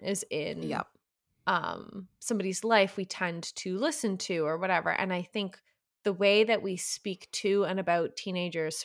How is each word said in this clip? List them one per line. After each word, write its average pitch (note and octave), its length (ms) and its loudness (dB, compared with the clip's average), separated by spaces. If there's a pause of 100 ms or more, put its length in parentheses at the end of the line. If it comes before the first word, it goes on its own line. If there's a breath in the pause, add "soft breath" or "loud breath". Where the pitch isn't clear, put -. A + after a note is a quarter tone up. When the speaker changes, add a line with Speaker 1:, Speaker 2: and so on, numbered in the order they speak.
Speaker 1:
is G3 280 -2
in D3+ 360 -4
Speaker 2:
Yep. - 200 -4 (600)
Speaker 1:
um, F3+ 600 -4 (100)
somebody's F#3+ 440 -2
life, G#3+ 340 4
we F#3+ 80 -2
tend E3+ 380 -4 (140)
to F#3 200 -4
listen A#3+ 420 0
to E3 260 0
or D#3 140 0
whatever. F3 320 2
And F#3 220 0
I F3+ 100 -2
think G3 360 -6 (460)
the G3+ 80 2
way G3+ 320 6
that A3 180 4
we F#3+ 140 -2
speak - 560 -6
to G3 320 2
and F#3 140 0
about E3+ 380 2
teenagers' E3+ 680 -4